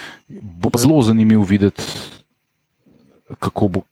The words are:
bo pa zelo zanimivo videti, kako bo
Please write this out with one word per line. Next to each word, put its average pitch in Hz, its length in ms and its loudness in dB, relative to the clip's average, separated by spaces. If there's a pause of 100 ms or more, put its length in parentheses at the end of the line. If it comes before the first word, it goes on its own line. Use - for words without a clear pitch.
(280)
bo 104 400 -8
pa 117 100 -2
zelo 143 220 4
zanimivo 110 420 4
videti, 98 400 0 (1500)
kako - 320 -4
bo 92 140 -4 (120)